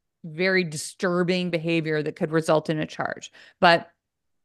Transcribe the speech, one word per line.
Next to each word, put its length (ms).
very 400
disturbing 840
behavior 540
that 140
could 140
result 380
in 80
a 80
charge. 460
But 280